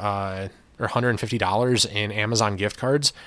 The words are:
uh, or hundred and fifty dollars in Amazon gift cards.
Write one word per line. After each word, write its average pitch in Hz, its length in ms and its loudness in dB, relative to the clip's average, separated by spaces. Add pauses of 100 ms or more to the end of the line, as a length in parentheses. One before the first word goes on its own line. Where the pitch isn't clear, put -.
uh, 98 480 -4 (300)
or 113 100 -2
hundred 120 220 0
and 110 100 0
fifty 117 180 -2
dollars 107 460 2
in 101 280 -2
Amazon 107 440 0
gift 101 200 -2
cards. 143 360 2 (140)